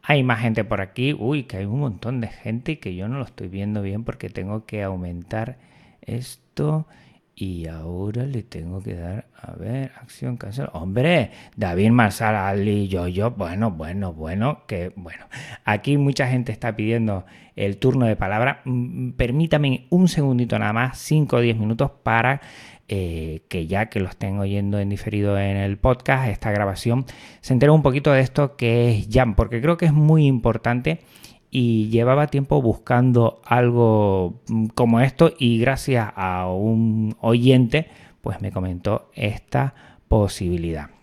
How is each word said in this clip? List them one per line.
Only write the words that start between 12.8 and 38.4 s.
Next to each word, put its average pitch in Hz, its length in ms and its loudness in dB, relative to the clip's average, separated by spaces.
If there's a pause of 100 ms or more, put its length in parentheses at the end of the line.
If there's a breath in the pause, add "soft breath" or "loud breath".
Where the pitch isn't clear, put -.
yo, 90 200 -2
yo. 101 220 -2
Bueno, 98 400 -4
bueno, 87 420 -8
bueno, 92 540 -6
que 90 300 -6
bueno. 90 280 -16 (400 loud breath)
Aquí 110 320 0
mucha 139 320 2
gente 123 240 -2
está 107 240 -6
pidiendo 107 480 -2 (320 loud breath)
el 101 220 -4
turno 127 260 2
de 110 120 2
palabra. 107 500 -2
Mm, 127 460 -4
permítame 143 760 0
un 180 200 4
segundito 123 500 0
nada 107 160 -2
más, 123 240 -2
cinco 151 380 0
o 120 40 4
diez 117 160 2
minutos 113 340 0 (120)
para, 117 400 0 (440 loud breath)
eh, 82 640 -6
que 85 180 -4
ya 98 200 0
que 107 140 -4
lo 90 100 -2
estén 101 280 -6
oyendo 101 400 0
en 101 120 -2
diferido 101 480 -2
en 98 180 0
el 98 220 -2
podcast, 131 500 0
esta 104 240 -4
grabación, 104 540 0 (340 loud breath)
se - 140 -2
enteren 143 200 8
un 156 80 6
poquito 143 300 2
de 131 80 6
esto 131 360 0
que 120 340 2
es 107 200 0
Jam, 117 260 4
porque 113 260 0
creo 165 160 2
que - 80 2
es 151 80 4
muy 151 320 6
importante 123 720 0 (540 loud breath)
y 113 360 2
llevaba 127 380 2
tiempo 139 340 0
buscando 120 840 2
algo, 110 1040 2
mm, 110 200 -2
como 117 320 2
esto 135 380 4
y 117 200 2
gracias 123 580 0
a 92 320 -2
un 110 720 0
oyente, 123 680 4 (340 loud breath)
pues - 180 -6